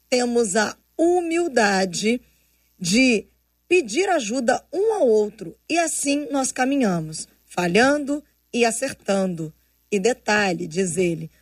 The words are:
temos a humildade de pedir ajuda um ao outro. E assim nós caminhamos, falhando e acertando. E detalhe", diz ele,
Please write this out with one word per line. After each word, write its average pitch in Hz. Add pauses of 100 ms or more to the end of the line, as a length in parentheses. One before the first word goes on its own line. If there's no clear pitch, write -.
temos 240
a 214 (200)
humildade 247 (560)
de 214 (420)
pedir 339
ajuda 254
um 427
ao 359
outro. 214 (100)
E 320
assim 294
nós 269
caminhamos, 202 (180)
falhando 262 (300)
e 233
acertando. 196 (400)
E 208
detalhe", 202
diz 165
ele, 165 (100)